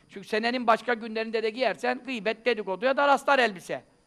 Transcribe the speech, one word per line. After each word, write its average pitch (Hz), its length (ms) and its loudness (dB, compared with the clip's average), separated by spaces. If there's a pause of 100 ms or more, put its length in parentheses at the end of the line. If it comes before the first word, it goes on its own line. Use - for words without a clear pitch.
Çünkü 196 180 -16
senenin 233 400 -2
başka 226 260 4
günlerinde 220 500 -4
de 220 60 0
giyersen 247 560 -2
gıybet, 220 400 -4
dedikoduya 233 520 0
da 285 100 4
rastlar 277 320 4
elbise. 175 440 -2 (240)